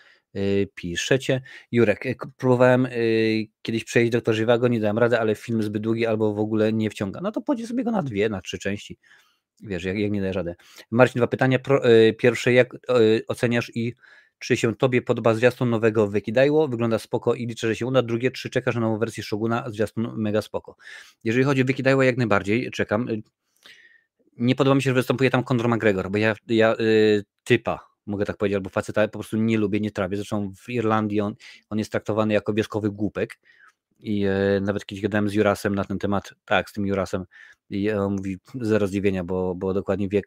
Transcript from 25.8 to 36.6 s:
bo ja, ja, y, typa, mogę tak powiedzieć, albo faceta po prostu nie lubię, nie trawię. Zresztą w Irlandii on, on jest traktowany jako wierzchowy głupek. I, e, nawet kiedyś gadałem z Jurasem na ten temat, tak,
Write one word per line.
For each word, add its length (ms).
bo 60
ja, 180
ja, 320
y, 440
typa, 440
mogę 200
tak 120
powiedzieć, 180
albo 140
faceta 380
po 120
prostu 180
nie 200
lubię, 220
nie 120
trawię. 260
Zresztą 400
w 120
Irlandii 520
on, 140
on 100
jest 120
traktowany 420
jako 200
wierzchowy 380
głupek. 480
I, 260
e, 360
nawet 240
kiedyś 160
gadałem 280
z 40
Jurasem 420
na 80
ten 160
temat, 340
tak, 240